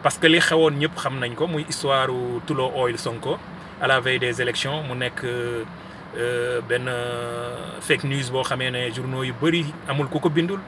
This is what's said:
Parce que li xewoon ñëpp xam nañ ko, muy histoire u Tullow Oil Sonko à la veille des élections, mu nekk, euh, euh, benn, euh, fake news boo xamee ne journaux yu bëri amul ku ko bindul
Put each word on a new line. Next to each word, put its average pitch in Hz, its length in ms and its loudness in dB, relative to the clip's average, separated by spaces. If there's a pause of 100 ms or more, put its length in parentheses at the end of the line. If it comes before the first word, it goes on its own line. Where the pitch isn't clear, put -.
Parce 143 160 2
que 170 80 6
li 165 120 8
xewoon 160 380 6
ñëpp 151 200 0
xam 135 200 -2
nañ 120 160 -2
ko, 147 140 -2
muy 156 200 -2
histoire 135 440 2
u 123 340 -2
Tullow 131 300 2
Oil 123 240 2
Sonko 120 400 -4 (420)
à 131 60 2
la 131 120 6
veille 127 200 2
des 123 200 0
élections, 135 440 -2
mu 127 120 -6
nekk, 123 280 -4
euh, 120 400 -2 (540)
euh, 120 440 0
benn, 123 260 0
euh, 120 680 -4 (260)
fake - 220 4
news 135 280 0
boo 131 120 2
xamee 127 260 0
ne 123 240 -2
journaux 131 300 -2
yu 127 100 -2
bëri 160 320 4 (220)
amul 143 200 2
ku 147 120 0
ko 170 100 4
bindul 170 380 2